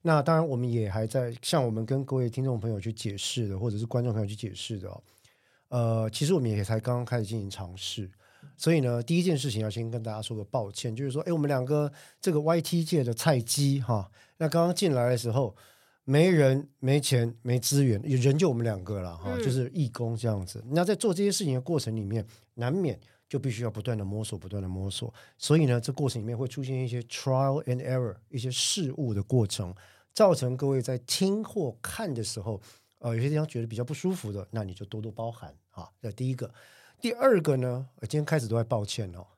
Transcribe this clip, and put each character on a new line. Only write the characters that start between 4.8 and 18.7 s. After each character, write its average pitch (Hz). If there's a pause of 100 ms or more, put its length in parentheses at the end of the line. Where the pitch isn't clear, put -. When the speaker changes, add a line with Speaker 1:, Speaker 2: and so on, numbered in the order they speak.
Speaker 1:
哦， 95 (680)
呃， 113
其 -
实 180
我 165
们 120
也 104
才 110
刚 123
刚 123
开 120
始 110
进 110
行 98
尝 95
试， 95 (460)
所 165
以 160
呢， 120
第 165
一 -
件 170
事 135
情 110
要 110
先 113
跟 113
大 110
家 107
说 110
个 107
抱 104
歉， 110
就 131
是 135
说， 147
哎， 175
我 165
们 147
两 135
个 147 (280)
这 185
个 151
Y 160
T 165
界 156
的 117
菜 143
鸡 139
哈， 107 (280)
那 160
刚 170
刚 175
进 180
来 123
的 123
时 117
候， 113 (480)
没 147
人、 143 (120)
没 139
钱、 120
没 123
资 139
源， 110
人 135
就 170
我 131
们 117
两 104